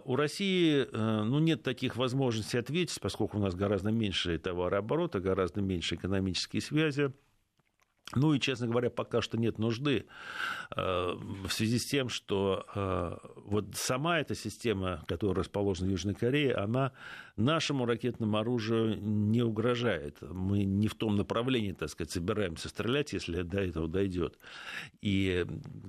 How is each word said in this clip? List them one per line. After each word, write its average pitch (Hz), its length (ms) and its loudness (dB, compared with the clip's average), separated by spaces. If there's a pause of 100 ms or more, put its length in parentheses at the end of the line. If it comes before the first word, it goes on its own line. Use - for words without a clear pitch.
у 123 100 -2
России, 156 720 2
э, 110 340 2
ну, 127 160 2
нет 160 220 4
таких 127 340 -2
возможностей 123 640 0
ответить, 156 420 -2
поскольку 101 360 -2
у 104 40 0
нас 98 140 2
гораздо 101 360 2
меньше 95 480 0
товарооборота, 98 840 0
гораздо 92 400 0
меньше 90 360 0
экономические 95 640 -2
связи. 143 500 0 (1040)
Ну 151 180 4
и, 131 80 2
честно 123 260 -2
говоря, 120 220 2
пока 113 320 0
что - 160 -2
нет 113 220 2
нужды, 117 480 2 (680)
э, 90 380 0 (320)
в 92 40 -2
связи 110 280 2
с 110 60 -2
тем, 135 240 -2
что, 98 560 0 (100)
э, 92 420 -2 (280)
вот 104 300 0
сама 156 440 0
эта 123 160 -2
система, 95 720 -2
которая 92 300 0
расположена 92 520 0
в - 20 2
Южной 95 240 0
Корее, 131 400 2
она 120 380 0 (440)
нашему 139 480 2
ракетному 113 540 0
оружию 113 640 2
не 107 400 4
угрожает. 110 800 0
Мы 95 420 0
не 101 240 2
в - 60 -6
том 107 220 0
направлении, 113 560 0
так 78 180 -6
сказать, 82 200 -6
собираемся 90 600 -4
стрелять, 127 420 -2
если 92 300 -2
до 92 180 -2
этого 82 280 -2
дойдет. 90 500 -2 (640)
И 95 420 2 (440)